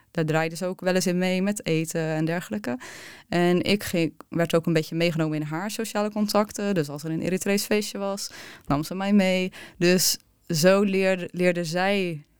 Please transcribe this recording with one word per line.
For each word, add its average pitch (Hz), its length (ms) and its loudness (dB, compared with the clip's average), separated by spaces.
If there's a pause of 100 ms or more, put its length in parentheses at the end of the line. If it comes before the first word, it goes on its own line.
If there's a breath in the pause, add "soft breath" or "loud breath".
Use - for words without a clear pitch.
(100)
Daar 165 140 -2
draaide 160 320 0
ze 185 100 -6
ook 185 140 -6
wel 180 140 0
eens 185 120 2
in 180 120 2
mee 185 240 2
met 208 240 -2
eten 160 340 0
en 156 240 0
dergelijke. 208 540 -4 (500 loud breath)
En 175 340 4
ik 208 220 0
ging, 165 300 -2 (140)
werd 170 260 -2
ook 165 120 2
een 175 60 2
beetje 156 240 0
meegenomen 165 440 0
in 151 60 -6
haar 165 240 -6
sociale 214 400 -4
contacten. 208 640 0
Dus 151 140 0
als 147 160 -10
er 160 60 -4
een 165 120 -2
Eritrees 196 420 0
feestje 208 340 -2
was, 196 320 -6 (360 loud breath)
nam 147 180 0
ze - 100 -8
mij 196 180 0
mee. 185 400 4 (260 loud breath)
Dus 180 380 4 (320)
zo 185 340 6
leerde, 190 480 0
leerde 175 340 0
zij 180 600 -2 (160)